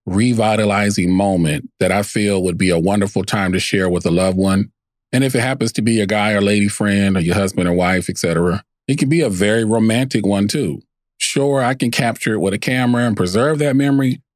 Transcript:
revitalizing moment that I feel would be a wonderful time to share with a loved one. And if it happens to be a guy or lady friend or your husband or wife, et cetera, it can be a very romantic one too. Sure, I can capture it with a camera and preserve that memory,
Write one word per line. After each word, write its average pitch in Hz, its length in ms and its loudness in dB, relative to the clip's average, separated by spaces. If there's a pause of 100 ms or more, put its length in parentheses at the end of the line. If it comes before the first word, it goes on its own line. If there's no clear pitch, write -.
revitalizing 104 1040 0
moment 90 560 0 (120)
that 92 120 2
I 101 120 0
feel 101 400 -2
would 90 160 -2
be 92 100 2
a 85 80 2
wonderful 98 460 0
time 95 300 -2
to 92 60 0
share 92 300 -2
with 87 160 -2
a 85 60 0
loved 92 260 2
one. 98 340 0 (400)
And 127 120 2
if 131 100 0
it 127 60 0
happens 123 340 -2
to - 80 -2
be 113 180 0
a 104 60 0
guy 104 280 0
or 101 80 2
lady 101 260 2
friend 101 500 0
or 87 40 2
your 87 120 0
husband 95 340 0
or 87 60 0
wife, 90 340 0
et - 120 -6
cetera, 85 440 0 (240)
it 139 120 -2
can 139 100 0
be 165 120 2
a 123 100 0
very 104 340 0
romantic 113 580 0
one 101 240 0
too. 101 360 -4 (340)
Sure, 139 460 0
I 123 100 0
can 127 160 -2
capture 117 440 -2
it 107 60 -2
with 95 140 0
a 104 60 -4
camera 123 480 0
and 107 100 0
preserve 117 400 0
that 143 180 0
memory, 139 460 0 (140)